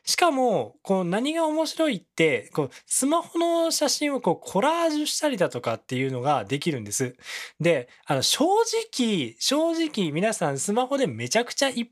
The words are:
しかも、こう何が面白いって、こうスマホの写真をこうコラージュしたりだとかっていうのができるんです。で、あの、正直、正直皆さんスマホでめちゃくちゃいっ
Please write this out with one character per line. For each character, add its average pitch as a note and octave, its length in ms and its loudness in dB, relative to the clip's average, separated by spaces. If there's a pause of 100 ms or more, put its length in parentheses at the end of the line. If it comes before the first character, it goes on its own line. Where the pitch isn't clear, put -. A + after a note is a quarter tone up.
し - 120 -2
か F4 140 4
も、 A3+ 520 0
こ F#3+ 200 0
う - 20 -2
何 A#3 300 -2
が E4 120 0
面 D#4 200 0
白 D#4 240 0
い A3 60 -2
っ D#3+ 40 -8
て、 C#3+ 540 0
こ D3+ 100 0
う B2 60 -6 (160)
ス - 180 0
マ D#4+ 160 2
ホ - 180 -6
の E4+ 320 2
写 D4 200 0
真 C#4+ 240 0
を B3+ 60 -2
こ - 220 0
う - 80 -14
コ A#3 120 0
ラ E4 240 2
ー E4 40 2
ジ D4+ 120 -2
ュ D4 40 -4
し - 120 -4
た D4+ 100 0
り C4 80 -2
だ E3+ 140 2
と B2 100 -8
か A#2 140 -2
っ - 40 -6
て - 180 -6
い C3+ 100 0
う C3 60 -4
の B2 100 -4
が C3 220 2
で C3+ 140 -4
き E3+ 120 -4
る C3+ 100 -4
ん G#2+ 40 -10
で G#2 80 -12
す。 B2+ 240 -4 (440)
で、 D3+ 280 2 (180)
あ D3+ 80 0
の、 C3 80 0
正 - 240 2 (440)
直、 G3 500 0
正 D#4+ 320 2
直 D4+ 400 -2
皆 G3 200 0
さ D#3 200 -2
ん C3+ 60 -4
ス G3+ 140 -2
マ B3 140 0
ホ C#4 100 -2
で C4+ 120 2
め A#2+ 200 -6
ち - 80 0
ゃ A#3+ 80 2
く - 80 -10
ち C#4 120 -2
ゃ C#4 40 2
い B3 140 -4
っ A#3 100 -8